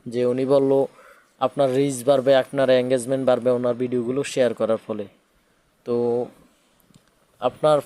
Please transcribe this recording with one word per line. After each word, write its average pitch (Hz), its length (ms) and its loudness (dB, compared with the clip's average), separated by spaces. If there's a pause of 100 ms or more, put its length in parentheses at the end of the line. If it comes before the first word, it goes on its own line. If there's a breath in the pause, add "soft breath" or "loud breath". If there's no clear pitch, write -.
(140)
যে 120 120 -2
উনি 127 200 0
বলল 135 260 2 (720 soft breath)
আপনার 135 340 0
রিচ 139 220 0 (120)
বাড়বে, 139 260 2
আপনার 131 320 0 (140)
এনগেজমেন্ট 131 480 -2
বাড়বে 123 220 0
ওনার 123 240 -2
ভিডিওগুলো 123 460 -4 (120)
শেয়ার 123 200 2
করার 110 320 -2
ফলে। 107 200 -8 (800)
তো 120 100 -2 (1500)
আপনার 147 440 0